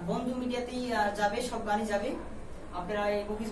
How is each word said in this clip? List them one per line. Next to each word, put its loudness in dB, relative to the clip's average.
বন্ধু 0
মিডিয়াতেই, -2
আহ, 2
যাবে, 4
সব -2
গানই 2
যাবে। 2
আপনারা 0
এই 2
মভিজ -2